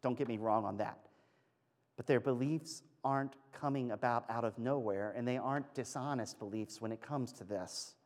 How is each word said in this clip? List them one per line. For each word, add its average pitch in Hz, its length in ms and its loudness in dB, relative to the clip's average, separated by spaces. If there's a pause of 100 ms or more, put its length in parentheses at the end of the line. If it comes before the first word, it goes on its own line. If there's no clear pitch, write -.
Don't 123 160 2
get 139 80 2
me 117 120 -2
wrong 110 260 4
on 101 140 -2
that. - 200 -2 (960)
But 123 100 -8
their 131 120 8
beliefs 139 640 0 (220)
aren't 139 300 2 (180)
coming 139 400 0
about 117 360 2
out 117 160 0
of 110 140 0
nowhere, 110 580 0
and 120 120 0
they 123 80 2
aren't 135 380 -2
dishonest 131 640 -4
beliefs 107 420 -6
when 113 120 -4
it 113 80 -8
comes 135 340 -4
to - 100 -14
this. 92 500 -6 (120)